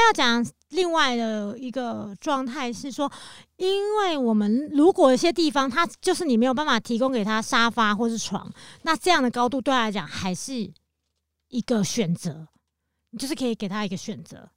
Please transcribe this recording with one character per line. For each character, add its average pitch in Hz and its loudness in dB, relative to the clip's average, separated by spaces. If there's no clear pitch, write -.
要 427 6
讲 240 2
另 349 0
外 285 2
的 220 -4
一 254 -10
个 214 -8
状 269 -2
态 240 -6
是 233 -10
说， 277 -4
因 403 0
为 370 0
我 240 2
们 220 2
如 302 6
果 311 6
有 254 6
些 339 2
地 330 2
方 269 0
它 330 0
就 370 0
是 339 -4
你 254 2
没 233 4
有 262 2
办 285 -2
法 262 2
提 233 -4
供 262 0
给 220 0
它 220 0
沙 233 2
发 220 2
或 226 0
是 226 -2
床， - -6
那 320 0
这 359 2
样 311 4
的 247 2
高 240 0
度 269 -4
对 269 -2
它 262 4
来 220 0
讲 185 -6
还 - -6
是 240 -8
一 254 -6
个 214 0
选 175 -2
择， 160 -8
你 233 -14
就 269 -8
是 294 -4
可 247 -4
以 233 0
给 208 -6
它 208 -4
一 190 -4
个 190 -6
选 170 -12
择。 - -20